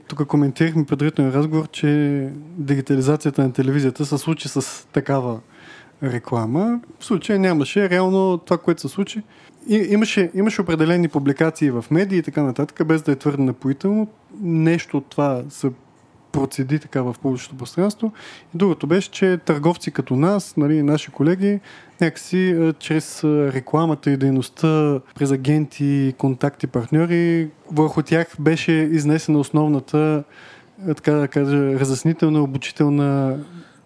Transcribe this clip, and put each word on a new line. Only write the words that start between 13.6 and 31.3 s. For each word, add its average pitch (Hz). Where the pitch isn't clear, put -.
Нещо 165
от 135
това 139
се 135
процеди 139
така -
в 123
публичното 131
пространство. 208
И -
другото 170
беше, 185
че 185
търговци 156
като 127
нас, 185
нали, 151
наши 147
колеги, 190
някакси, 180
а, 165
чрез, -
а, 147
рекламата 151
и 139
дейността 139
през 139
агенти, 139
контакти, 135
партньори, 165
върху 156
тях 160
беше 160
изнесена 156
основната, 151
а, 156
така -
да 147
кажа, 139